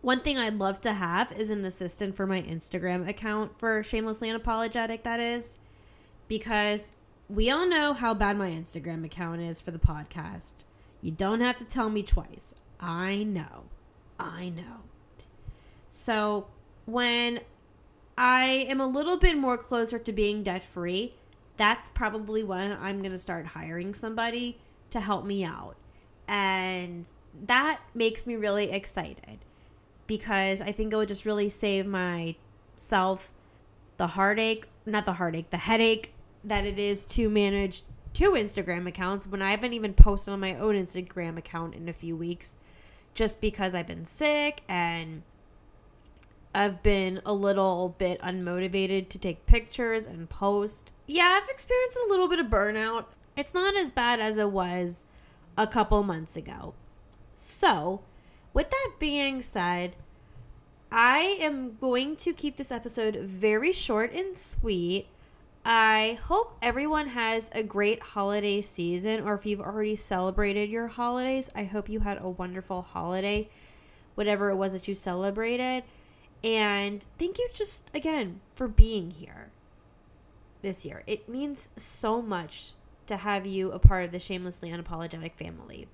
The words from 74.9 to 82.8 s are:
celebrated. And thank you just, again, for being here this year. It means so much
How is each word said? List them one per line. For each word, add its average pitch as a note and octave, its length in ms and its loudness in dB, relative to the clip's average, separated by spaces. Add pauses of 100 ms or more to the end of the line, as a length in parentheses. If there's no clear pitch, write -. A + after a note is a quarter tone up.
celebrated. A3+ 920 -2 (580)
And G#3 640 0 (140)
thank F4 200 -2
you A#4+ 140 -2
just, - 400 -6
again, C#4 480 -2 (140)
for B3+ 120 -4
being G#3+ 440 8
here - 400 -16 (1120)
this F#3+ 240 -6
year. - 200 -12
It G#3+ 220 -6
means C4+ 480 -6
so A3+ 460 -2
much F3+ 500 -6 (380)